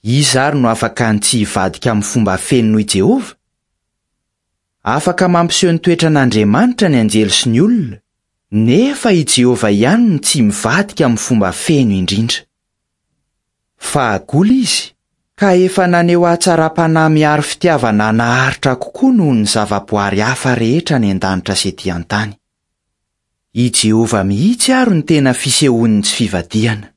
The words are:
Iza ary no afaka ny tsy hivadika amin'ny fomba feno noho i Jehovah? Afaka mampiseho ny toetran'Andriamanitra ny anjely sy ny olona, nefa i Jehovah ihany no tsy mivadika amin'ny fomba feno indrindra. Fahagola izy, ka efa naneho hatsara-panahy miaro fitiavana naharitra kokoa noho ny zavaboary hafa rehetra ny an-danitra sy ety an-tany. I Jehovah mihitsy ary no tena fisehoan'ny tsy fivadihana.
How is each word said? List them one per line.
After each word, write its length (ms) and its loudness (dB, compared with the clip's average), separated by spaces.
Iza 440 0
ary 120 -2
no 100 2
afaka 440 -2
ny 80 0
tsy 240 -2
hivadika 460 -4
amin'ny 180 -2
fomba 280 0
feno 360 0
noho 100 0
i 100 -6
Jehovah? 400 0
Afaka 420 0
mampiseho 460 2
ny 80 0
toetran'Andriamanitra 1120 2
ny 80 2
anjely 320 0
sy 160 -2
ny 160 2
olona, 300 -2
nefa 640 2
i 80 0
Jehovah 480 2
ihany 380 2
no 100 0
tsy 240 0
mivadika 640 -2
amin'ny 160 -2
fomba 280 0
feno 460 0
indrindra. 480 -4
Fahagola 720 0
izy, 400 -2
ka 240 0
efa 320 2
naneho 400 2
hatsara-panahy 880 0
miaro 240 2
fitiavana 720 0
naharitra 640 0
kokoa 400 -2
noho 160 2
ny 160 0
zavaboary 720 -2
hafa 320 -2
rehetra 480 0
ny 140 0
an-danitra 420 -4
sy 160 -4
ety 160 -8
an-tany. 480 -6
I 160 0
Jehovah 480 0
mihitsy 480 -2
ary 300 2
no 20 0
tena 320 2
fisehoan'ny 720 0
tsy 140 -4
fivadihana. 760 -4